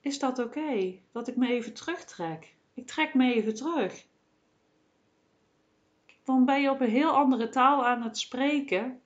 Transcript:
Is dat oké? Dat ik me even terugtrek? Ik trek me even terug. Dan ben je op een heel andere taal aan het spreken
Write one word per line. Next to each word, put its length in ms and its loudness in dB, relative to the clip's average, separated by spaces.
Is 180 -6
dat 200 -4
oké? 600 -4
Dat 160 -8
ik 80 -6
me 120 0
even 260 -2
terugtrek? 800 -10
Ik 120 -14
trek 280 -4
me 200 4
even 200 0
terug. 520 -4
Dan 200 4
ben 160 4
je 100 2
op 100 0
een 100 2
heel 200 2
andere 380 4
taal 380 4
aan 160 0
het 160 -8
spreken 880 -2